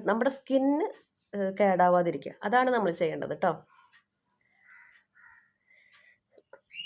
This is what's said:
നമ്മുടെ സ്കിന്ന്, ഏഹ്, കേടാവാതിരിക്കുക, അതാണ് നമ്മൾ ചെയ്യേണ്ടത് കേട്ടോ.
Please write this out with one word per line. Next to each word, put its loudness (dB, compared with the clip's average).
നമ്മുടെ 0
സ്കിന്ന്, 0
ഏഹ്, -4
കേടാവാതിരിക്കുക, 2
അതാണ് 2
നമ്മൾ 0
ചെയ്യേണ്ടത് -4
കേട്ടോ. 0